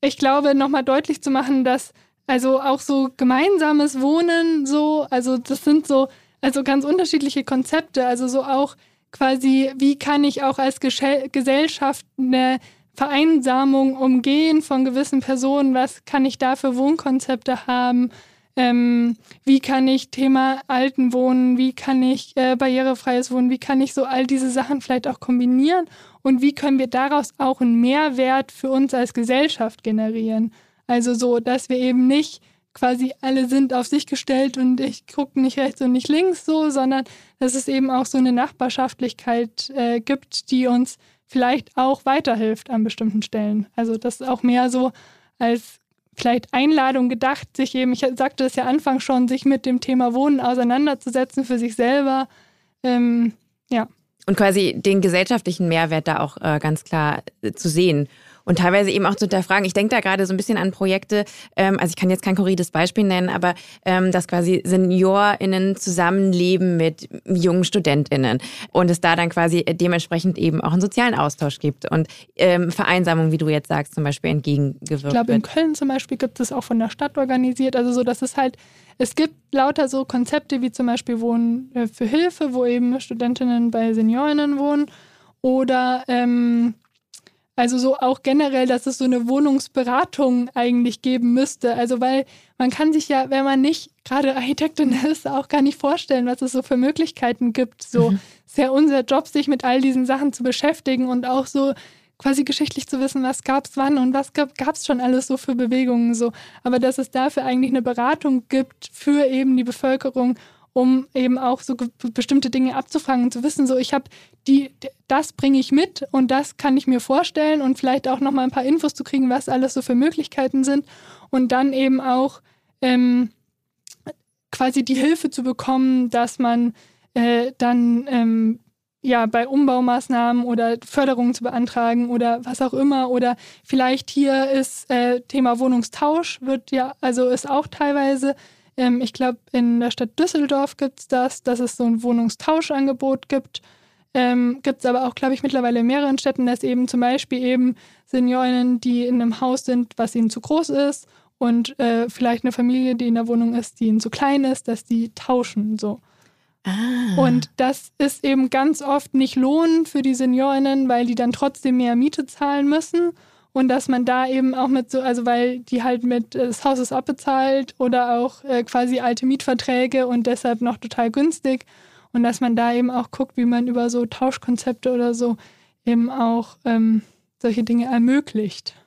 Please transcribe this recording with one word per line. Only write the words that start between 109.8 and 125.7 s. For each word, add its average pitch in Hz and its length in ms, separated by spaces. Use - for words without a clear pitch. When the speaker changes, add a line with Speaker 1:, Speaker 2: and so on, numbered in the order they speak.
Speaker 1:
um 262 420
eben 254 240
auch 262 220
so 254 160
ge-, 240 120
bestimmte 269 380
Dinge 254 240
abzufangen 269 520
und 240 60
zu 240 120
wissen, 294 240
so 262 80
ich 254 180
hab 269 140
die, 269 220
d-, 269 80
das 285 260
bringe 277 260
ich 262 120
mit 302 400
und 262 220
das 277 240
kann 269 200
ich 285 120
mir 254 120
vorstellen 302 640
und 262 160
vielleicht 262 300
auch 262 100
nochmal 269 260
ein 262 60
paar 262 140
Infos 294 300
zu 262 100
kriegen, 262 260
was 254 180
alles 254 260
so 262 80
für 254 120
Möglichkeiten 269 720
sind 277 200
und 254 220
dann 269 200
eben 262 280
auch, 262 420
ähm, 247 480
quasi 262 340
die 269 100
Hilfe 302 360
zu - 120
bekommen, 254 680